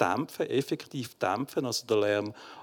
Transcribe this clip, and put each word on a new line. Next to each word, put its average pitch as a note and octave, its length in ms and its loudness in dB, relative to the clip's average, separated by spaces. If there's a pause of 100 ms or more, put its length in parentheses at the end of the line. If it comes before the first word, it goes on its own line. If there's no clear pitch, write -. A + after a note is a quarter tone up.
dämpfen, G#2+ 500 2
effektiv C3+ 680 -2
dämpfen, A#2+ 500 0
also A#2 200 -4
den G#2+ 140 4
Lärm G#2 340 2 (300)